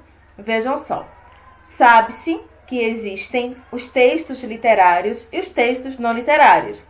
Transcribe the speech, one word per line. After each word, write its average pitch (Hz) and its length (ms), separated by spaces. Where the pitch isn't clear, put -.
Vejam 226 400
só. - 280
Sabe-se 233 760
que 254 140
existem 226 800
os - 200
textos 269 560
literários 214 840
e 320 120
os - 80
textos 254 500
não 233 140
literários. 240 760